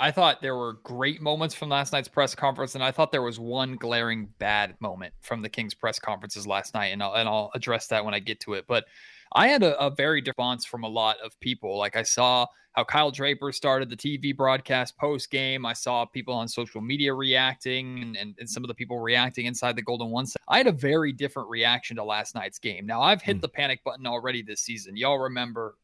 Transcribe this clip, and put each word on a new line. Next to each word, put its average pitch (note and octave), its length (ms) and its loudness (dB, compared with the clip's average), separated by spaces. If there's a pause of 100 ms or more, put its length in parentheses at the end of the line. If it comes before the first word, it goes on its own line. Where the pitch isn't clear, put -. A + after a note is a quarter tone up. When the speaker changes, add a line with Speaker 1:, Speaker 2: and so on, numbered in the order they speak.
Speaker 1:
I C#3+ 100 4
thought E3 300 4
there C3 160 -2
were A#2 260 -4
great C3+ 380 -2
moments D3+ 340 0
from D#3 140 -8
last C#3 240 0
night's C#3 160 0
press C#3 260 2
conference, C#3+ 400 0
and C3 80 -2
I C3 80 2
thought D#3 220 2
there C3+ 100 2
was A#2+ 160 -4
one B2+ 380 -4
glaring A#2 600 -2
bad G#2 420 2
moment F#2 400 -8
from A#2 220 -4
the G#2+ 80 -6
Kings A2 240 -6
press A2 240 -2
conferences G2+ 480 -6
last G2 260 -2
night, G#2 140 0
and G2+ 160 -2
I'll, G2 100 -2
and A2+ 160 2
I'll G#2+ 260 0
address A#2 340 -2
that A2 140 2
when G#2 120 -2
I G#2 40 2
get G#2+ 220 -6
to G#2 140 -6
it. F#2+ 120 -6
But A#2 200 0 (460)
I F#3+ 160 8
had C#4 140 6
a, D3 160 4
a C#3 120 2
very D3 300 2
different B2+ 180 -4
response B2 260 0
from A#2 200 -8
a A2 40 -6
lot A2 360 2
of A2 160 -14
people. A2 360 -4
Like, G2+ 200 0
I A2+ 60 2
saw B2 440 4 (260)
how A#2+ 120 2
Kyle D3+ 260 4
Draper C#3 400 -2
started C3 400 2
the A#2+ 60 -8
T C#3+ 200 -4
V C#3 160 -2
broadcast C3 640 2
post-game. C3+ 680 -2
I A#2 60 -2
saw A#2+ 320 0
people B2+ 300 -6
on A#2 120 -2
social A#2 340 -6
media C#3 320 0
reacting C3 880 0
and, A#2 160 -10
and, G#2 220 -10
and A#2+ 100 -12
some B2 140 -8
of B2 60 -8
the A#2 60 -6
people A#2+ 260 -6
reacting B2 460 2
inside A#2+ 280 -2
the A#2 80 -4
Golden A#2 280 -4
One. B2 160 -2 (200)
I - 120 4
had C4 100 6
a G3 40 4
very C#3+ 400 2
different C3 360 -6
reaction A#2 480 0
to G#2+ 80 -4
last G#2+ 320 -4
night's G2 240 -6
game. G2+ 260 -6
Now, A2+ 160 0
I've F#3 180 6
hit - 180 -2
Speaker 2:
Mm. - 20 -4
Speaker 1:
the D#3+ 80 -4
panic C#3 340 -2
button C3 240 -6
already A#2+ 360 -2
this G#2 180 -8
season. G2+ 360 -8
Y'all C3+ 220 2
remember A#2+ 640 -4